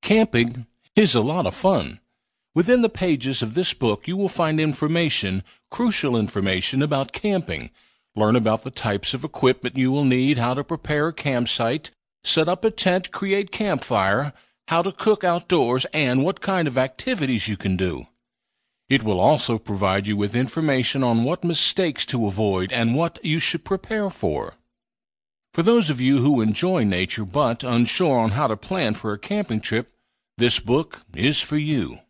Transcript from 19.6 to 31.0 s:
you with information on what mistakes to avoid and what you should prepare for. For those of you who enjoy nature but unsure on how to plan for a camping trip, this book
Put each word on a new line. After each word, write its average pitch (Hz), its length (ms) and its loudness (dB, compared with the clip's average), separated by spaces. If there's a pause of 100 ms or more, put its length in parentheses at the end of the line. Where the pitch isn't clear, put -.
you 104 120 -2
with 104 180 -2
information 135 680 0
on 117 220 2
what 165 220 -2
mistakes 170 640 0
to 113 200 0
avoid 98 460 0
and 117 200 2
what 165 300 -2
you 160 160 0
should - 240 -4
prepare 202 460 -4
for. - 460 -4 (1000)
For 170 80 -2
those 202 300 4
of 127 100 -2
you 135 160 4
who 131 240 4
enjoy 139 420 2
nature 95 420 0
but 117 380 -2
unsure 123 540 0
on 113 140 2
how 131 160 0
to 110 100 -2
plan 143 380 -4
for 107 180 -6
a 104 60 -8
camping 104 420 -4
trip, 117 300 -4 (440)
this 120 240 2
book 135 440 -2 (120)